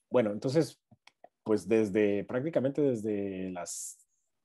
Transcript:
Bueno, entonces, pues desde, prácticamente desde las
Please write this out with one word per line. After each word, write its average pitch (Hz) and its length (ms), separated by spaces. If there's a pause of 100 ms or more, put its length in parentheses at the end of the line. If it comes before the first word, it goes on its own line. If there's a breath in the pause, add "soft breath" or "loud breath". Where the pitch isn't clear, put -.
Bueno, 117 220
entonces, 139 520 (600)
pues 101 240
desde, 101 580
prácticamente 139 560
desde 101 680
las - 540 (400)